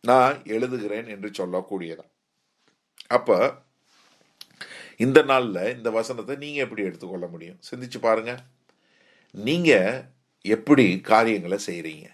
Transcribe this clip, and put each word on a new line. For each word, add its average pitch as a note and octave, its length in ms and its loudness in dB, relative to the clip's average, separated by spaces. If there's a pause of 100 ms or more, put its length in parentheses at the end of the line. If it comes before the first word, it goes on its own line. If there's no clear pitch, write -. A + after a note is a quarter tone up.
"நான் B2+ 340 4
எழுதுகிறேன்" A2+ 720 -6
என்று G#2 300 -12
சொல்லக்கூடியதா. F#2 640 -8 (1000)
அப்ப B2 480 2 (1400)
இந்த C3 260 6
நாள்ல B2 540 0
இந்த A#2 140 -4
வசனத்தை A#2 460 -4
நீங்க C#3+ 240 -10
எப்படி A#2 220 -6
எடுத்துக்கொள்ள F2+ 440 -8
முடியும்? E2+ 320 -16 (160)
சிந்திச்சு B2 260 -12
பாருங்க. A2+ 360 0 (920)
நீங்க B2+ 760 2 (380)
எப்படி G#2+ 580 4
காரியங்களை G#2+ 680 2
செய்றீங்க? D#2 480 -10